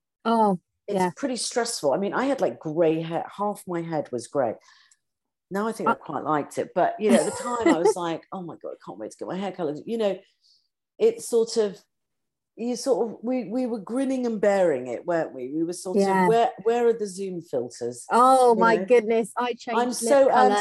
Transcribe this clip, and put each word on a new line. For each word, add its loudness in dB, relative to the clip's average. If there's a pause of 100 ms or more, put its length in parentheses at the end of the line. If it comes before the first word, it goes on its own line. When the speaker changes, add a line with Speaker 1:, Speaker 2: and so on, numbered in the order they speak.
(240)
Speaker 1:
Oh, 2 (260)
Speaker 2:
it's -6
Speaker 1:
yeah. 0
Speaker 2:
pretty -4
stressful. -2
I 0
mean, -4
I 0
had, -2
like, -2
grey 0
hair. -6 (100)
Half -6
my -4
head -6
was -8
grey. -2 (960)
Now -4
I -4
think -2
I 2
Speaker 1:
Uh, 0
Speaker 2:
quite -8
liked -2
it. -6
But, 0
you 2
know, 6
at 2
the -4
time 0
I 2
was 2
Speaker 1:
<laughs> -
Speaker 2:
like, -6 (100)
"Oh -10
my -14
God, -12
I -16 (100)
can't -14
wait -10
to -20
get -10
my -6
hair -6
colored." -6
You -6
know, -2 (800)
it's 2
sort 0
of, -2 (760)
you -4
sort 0
of, -14
we, -4
we -2
were -6
grinning -2
and -4
bearing 2
it, -8
weren't -2
we? -10
We -2
were -6
sort -4
Speaker 1:
Yeah. 4
Speaker 2:
of, 4
"Where, 4 (100)
where 2
are 6
the -4
Zoom -8
filters?" -6
Speaker 1:
Oh 6
Speaker 2:
You 2
Speaker 1:
my 6
Speaker 2:
know? -4
Speaker 1:
goodness, 2
I -2
change -4
Speaker 2:
I'm 0
Speaker 1:
lip -6
Speaker 2:
so 4
Speaker 1:
colour 6